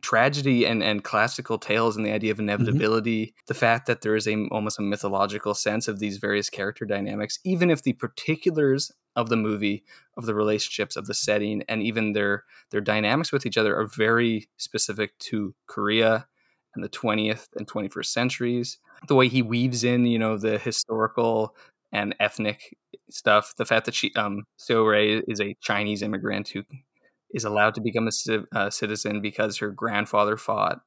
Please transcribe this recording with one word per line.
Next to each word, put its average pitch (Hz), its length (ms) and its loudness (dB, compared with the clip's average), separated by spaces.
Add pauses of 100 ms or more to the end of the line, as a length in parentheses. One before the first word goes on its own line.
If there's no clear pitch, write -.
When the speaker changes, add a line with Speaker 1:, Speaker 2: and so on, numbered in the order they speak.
Speaker 1:
tragedy 131 640 4
and, 113 180 2
and 104 200 0
classical 113 540 0
tales 113 400 2
and 110 80 -2
the 107 60 -2
idea 107 200 0
of 107 60 -2
Speaker 2:
Mm-hmm. 104 120 -2
Speaker 1:
inevitability, 113 840 0 (140)
the 117 60 -4
fact 117 340 2
that 120 140 0
there 107 140 0
is 110 120 0
a, 107 240 0
almost 107 280 -4
a - 20 -2
mythological 101 720 -2
sense 107 340 -2
of 104 120 -4
these 101 180 -4
various 104 320 -2
character 104 360 -6
dynamics, 104 580 -4
even 180 260 2
if 156 140 2
the 135 100 2
particulars 151 960 0 (240)
of 117 140 0
the 117 60 2
movie, 104 480 0 (320)
of 120 120 -8
the 110 80 0
relationships, 107 600 0
of - 120 -8
the 120 60 -6
setting, 104 540 -2
and 110 140 -4
even 107 320 0
their, 101 300 0 (260)
their 104 120 -2
dynamics 107 500 0
with 139 140 -2
each 110 120 -2
other 110 180 4
are 107 120 0
very 113 600 2 (100)
specific - 600 -4
to 104 380 -6 (100)
Korea 110 600 2 (480)
and 92 80 -8
the 101 60 -8
twentieth 107 680 -2
and 107 120 -8
twenty-first 98 460 -6
centuries. 120 640 -2 (300)
The - 80 4
way 131 140 8
he 127 120 2
weaves 120 420 0
in, 123 220 4
you 117 140 2
know, 110 180 0
the 104 220 0
historical 113 960 0 (360)
and 104 280 -2
ethnic 104 580 -2 (320)
stuff, - 480 2
the 113 80 0
fact 113 200 2
that 117 100 -6
she, - 180 -2
um, 104 300 -2 (160)
Seo 113 280 2
Rei 107 400 4
is 104 140 -4
a 101 180 -4
Chinese 104 440 -2
immigrant 104 460 -4
who 101 140 -8 (680)
is 107 100 -4
allowed 104 320 2
to - 60 -6
become 113 260 0
a 110 40 -2
ci-, 110 320 -2 (100)
uh, 101 160 0
citizen 104 520 -4
because 104 360 -2
her 104 140 -4
grandfather 107 680 2
fought 104 500 -2